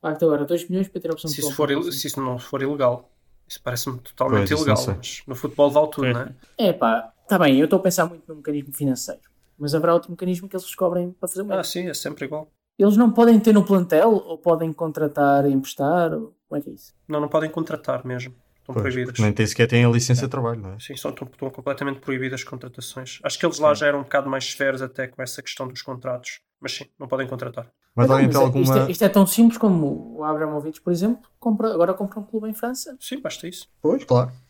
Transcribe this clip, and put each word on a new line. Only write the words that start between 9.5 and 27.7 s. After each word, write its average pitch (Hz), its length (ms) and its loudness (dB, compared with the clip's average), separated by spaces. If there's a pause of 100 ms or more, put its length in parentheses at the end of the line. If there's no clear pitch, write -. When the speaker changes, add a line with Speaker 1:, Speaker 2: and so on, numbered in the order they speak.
Speaker 1:
mas 147 160 -2
haverá 165 180 2
outro 170 180 0
mecanismo 180 380 -6
que 196 60 -12
eles 185 100 -8
descobrem 175 460 -2
para 185 180 -8
fazer 190 120 -8
o 202 40 -6
Speaker 2:
Ah, 196 120 -4
Speaker 1:
mesmo. 180 80 -4
Speaker 2:
sim, 180 220 -6
é 151 60 -8
sempre 147 320 -8
igual. 151 260 -10 (280)
Speaker 1:
Eles 202 180 6
não 233 140 6
podem 233 280 8
ter 214 140 4
no 202 100 6
plantel, 185 480 4
ou 170 280 -2
podem 165 340 2
contratar 147 720 2
e 143 80 4
emprestar, 156 600 0
ou... 226 200 -10 (160)
Como 147 100 -6
é - 40 -10
que - 80 -14
é - 20 -16
isso? - 200 -20 (140)
Speaker 2:
Não, 151 140 -2
não 147 60 -4
podem 156 240 -2
contratar 151 540 -6
mesmo. 127 280 -8 (280)
Estão 131 140 -14
Speaker 3:
Pois, 113 80 0
Speaker 2:
proibidos. 127 300 -2
Speaker 3:
porque - 100 -2
nem 104 100 2
têm 110 120 0
sequer 117 220 -6
têm 120 180 4
a 120 40 6
licença 120 320 2
de 131 80 -4
trabalho, 117 320 -6
não 95 120 -12
é? 104 60 -16
Speaker 2:
Sim, 135 160 -16
são, 143 160 -8
estão, 139 200 -14
estão - 180 -10
completamente 139 500 -8
proibidas 131 420 -6
as - 20 -10
contratações. 127 800 -14
Acho - 160 -4
que - 60 0
eles 151 140 0
lá 151 160 6
Speaker 3:
Sim. 147 60 -6
Speaker 2:
já 147 60 2
eram 143 120 0
um 139 40 -8
bocado 139 260 -2
mais 135 220 -4
severos 131 300 -2
até 131 260 -8
com - 140 -16
essa 123 200 -10
questão - 260 -10
dos 127 140 -14
contratos. 123 580 -10 (200)
Mas 135 140 -10
sim, - 120 -12 (140)
não 135 80 -12
podem 131 200 -4
contratar. 127 400 -10 (280)